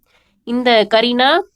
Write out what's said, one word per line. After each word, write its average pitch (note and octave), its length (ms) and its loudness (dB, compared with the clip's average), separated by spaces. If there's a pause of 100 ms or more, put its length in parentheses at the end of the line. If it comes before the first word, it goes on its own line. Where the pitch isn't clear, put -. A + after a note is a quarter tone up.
(480)
இந்த B3 220 -4 (200)
கரினா A#3+ 400 0 (260)